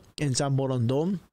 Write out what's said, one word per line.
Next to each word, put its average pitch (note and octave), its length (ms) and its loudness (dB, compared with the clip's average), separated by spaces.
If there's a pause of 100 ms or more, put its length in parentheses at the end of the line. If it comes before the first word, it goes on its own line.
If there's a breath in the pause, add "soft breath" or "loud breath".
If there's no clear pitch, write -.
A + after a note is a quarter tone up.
(180)
en C#3 180 0
San C#3 220 0
Borondón. C3+ 640 0 (120)